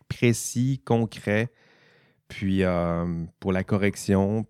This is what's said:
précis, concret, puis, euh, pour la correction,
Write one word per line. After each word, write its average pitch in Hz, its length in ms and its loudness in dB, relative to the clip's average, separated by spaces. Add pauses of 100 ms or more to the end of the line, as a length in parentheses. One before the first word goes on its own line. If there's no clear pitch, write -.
précis, 123 760 0
concret, 117 640 0 (800)
puis, 95 340 0
euh, 85 600 0 (160)
pour 95 100 -2
la 92 140 0
correction, 101 840 0